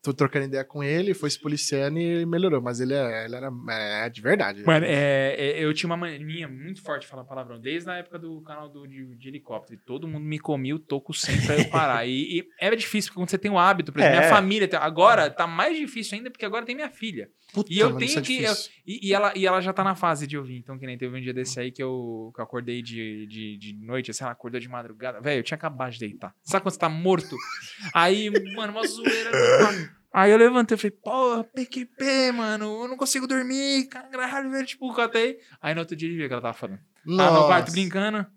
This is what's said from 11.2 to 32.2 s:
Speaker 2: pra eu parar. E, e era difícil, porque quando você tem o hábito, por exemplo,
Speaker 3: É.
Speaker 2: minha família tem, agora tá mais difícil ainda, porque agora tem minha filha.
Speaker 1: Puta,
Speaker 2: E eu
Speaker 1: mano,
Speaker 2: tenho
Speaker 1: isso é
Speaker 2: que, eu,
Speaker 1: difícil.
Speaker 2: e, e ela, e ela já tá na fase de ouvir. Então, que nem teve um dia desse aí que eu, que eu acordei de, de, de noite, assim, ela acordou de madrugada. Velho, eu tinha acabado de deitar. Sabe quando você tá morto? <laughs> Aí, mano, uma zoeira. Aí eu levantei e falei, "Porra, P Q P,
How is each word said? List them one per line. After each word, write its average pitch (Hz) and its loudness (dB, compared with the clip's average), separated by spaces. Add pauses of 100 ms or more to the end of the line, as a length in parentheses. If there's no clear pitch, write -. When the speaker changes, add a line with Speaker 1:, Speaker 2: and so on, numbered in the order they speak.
Speaker 2:
pra 147 2
eu 156 4
parar. 131 2
E, 151 -2
e - -4 (160)
era 202 2
difícil, 214 -4
porque 180 -10
quando 180 -2
você 196 0
tem 202 -2
o 196 4
hábito, 180 4
por 147 -2
exemplo, 143 8
Speaker 3:
É. 135 8
Speaker 2:
minha 160 8
família 202 6
tem, 180 0
agora 165 6
tá 170 -2
mais 196 0
difícil 226 -8
ainda, 247 -10
porque 240 -10
agora 220 -4
tem 247 -8
minha 294 -8
filha. 160 -10 (240)
Speaker 1:
Puta, 202 -2
Speaker 2:
E 180 0
eu 214 8
Speaker 1:
mano, - 2
Speaker 2:
tenho - 0
Speaker 1:
isso 311 0
é 277 -2
Speaker 2:
que, 254 0
eu, 220 2
Speaker 1:
difícil. - -4 (160)
Speaker 2:
e, 202 -6
e 196 6
ela, 202 4
e 190 2
ela 185 4
já 185 -2
tá 190 0
na 190 2
fase 156 0
de 147 -8
ouvir. 127 -10
Então, 131 -16
que 135 -12
nem 123 -10
teve 127 -6
um 131 -8
dia 127 -6
desse 127 -6
aí 127 -6
que 139 -8
eu, 120 -6
que - -14
eu 113 -6
acordei 120 -8
de, 110 -10
de, 107 -12
de 104 -14 (120)
noite, 120 -6
assim, 110 -8
ela 123 -8
acordou 120 -10
de 123 -16
madrugada. 117 -10
Velho, 135 0
eu - -6
tinha 156 -6
acabado 131 -6
de 117 -14
deitar. 104 -12
Sabe 190 -2
quando 190 -2
você - -16
tá 170 0
morto? 170 0 (300)
<laughs> - -14
Aí, 196 4 (240)
mano, 214 -6
uma 220 -4
zoeira. 226 -2 (840)
Aí 190 6
eu 214 10
levantei 233 6
e 208 -2
falei, 208 -2 (120)
"Porra, 233 0
P 254 -6
Q 247 -10
P, 262 0